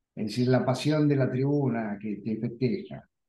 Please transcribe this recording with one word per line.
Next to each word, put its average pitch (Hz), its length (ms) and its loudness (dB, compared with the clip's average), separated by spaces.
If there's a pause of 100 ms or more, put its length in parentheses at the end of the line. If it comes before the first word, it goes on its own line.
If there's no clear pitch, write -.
(160)
Es 107 120 -4
decir, 123 200 0
la 123 160 4
pasión 151 420 2
de 143 100 4
la 131 140 2
tribuna 127 680 0
que 107 160 -6
te 107 220 -4
festeja. 110 680 -4 (220)